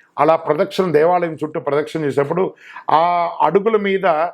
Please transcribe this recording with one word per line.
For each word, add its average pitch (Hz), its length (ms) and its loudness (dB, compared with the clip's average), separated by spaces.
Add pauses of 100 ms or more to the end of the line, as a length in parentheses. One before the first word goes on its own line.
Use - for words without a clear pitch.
(200)
అలా 156 160 4
ప్రదక్షిణ, 185 560 -2
దేవాలయం 160 520 2
చుట్టూ 156 160 -6
ప్రదక్షిణ 151 420 -4
చేసేప్పుడు 147 520 -2 (380)
ఆ 151 100 4 (400)
అడుగుల 196 360 2
మీద 196 280 0 (280)